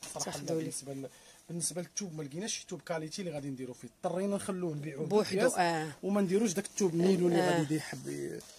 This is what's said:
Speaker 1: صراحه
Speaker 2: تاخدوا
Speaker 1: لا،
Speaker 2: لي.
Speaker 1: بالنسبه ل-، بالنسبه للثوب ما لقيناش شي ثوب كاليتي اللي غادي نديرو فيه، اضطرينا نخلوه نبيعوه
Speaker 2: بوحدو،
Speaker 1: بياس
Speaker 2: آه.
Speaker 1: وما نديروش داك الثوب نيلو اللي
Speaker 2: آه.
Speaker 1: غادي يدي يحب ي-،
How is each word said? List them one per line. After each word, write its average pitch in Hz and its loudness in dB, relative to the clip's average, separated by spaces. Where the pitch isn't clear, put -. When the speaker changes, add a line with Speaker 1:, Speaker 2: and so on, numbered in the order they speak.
Speaker 1:
صراحه 147 -6
Speaker 2:
تاخدوا 143 -8
Speaker 1:
لا، 165 -2
Speaker 2:
لي. 160 0
Speaker 1:
بالنسبه 139 -6
ل-، 135 -8
بالنسبه 165 -4
للثوب 175 -8
ما 156 -6
لقيناش 165 -6
شي - -12
ثوب 170 -8
كاليتي 160 -6
اللي 170 -4
غادي 143 -6
نديرو 127 -8
فيه، - -16
اضطرينا 190 -2
نخلوه 180 -2
نبيعوه 147 -6
Speaker 2:
بوحدو، 196 4
Speaker 1:
بياس 240 4
Speaker 2:
آه. 165 2
Speaker 1:
وما 202 2
نديروش 196 4
داك 196 -2
الثوب 180 2
نيلو 175 6
اللي 170 6
Speaker 2:
آه. 180 4
Speaker 1:
غادي 170 6
يدي 151 2
يحب 139 -6
ي-، 143 -6